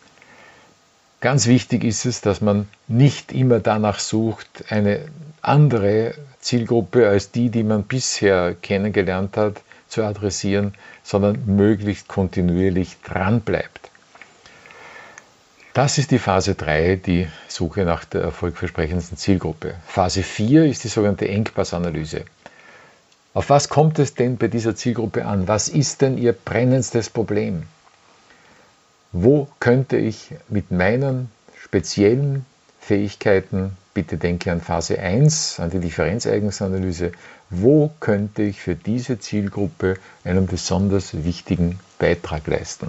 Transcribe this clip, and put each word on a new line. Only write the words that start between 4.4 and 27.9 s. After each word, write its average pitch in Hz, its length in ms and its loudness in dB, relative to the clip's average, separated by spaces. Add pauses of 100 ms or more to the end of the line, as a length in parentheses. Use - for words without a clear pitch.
eine 104 320 0 (400)
andere 117 760 2 (260)
Zielgruppe 117 680 2
als 101 220 2
die, 120 180 0
die 113 140 0
man 107 220 0
bisher 95 760 0
kennengelernt 98 760 -2
hat, 107 240 0 (280)
zu - 140 -4
adressieren, 101 720 -2 (300)
sondern 104 420 0
möglichst 101 600 2
kontinuierlich 92 960 0
dranbleibt. 92 840 -4 (1800)
Das 135 240 2
ist 131 120 0
die 127 80 4
Phase 95 380 2
drei, 78 400 2
die 90 320 0 (180)
Suche 92 380 -4
nach 85 200 -2
der 92 180 -4
erfolgversprechendsten 85 960 -4
Zielgruppe. - 580 -2 (120)
Phase 92 380 0
vier 135 400 4
ist 131 180 0
die 113 60 -8
sogenannte 101 400 0
Engpassanalyse. 87 960 -4 (1080)
Auf - 160 -2
was 143 200 4
kommt 156 320 2
es 135 140 0
denn 123 240 0
bei 117 100 0
dieser 113 260 -2
Zielgruppe 113 500 -4
an? 101 220 -2
Was 104 220 0
ist 151 320 0
denn 131 180 2
ihr 120 140 2
brennendstes 120 800 0
Problem? 104 520 -2 (1500)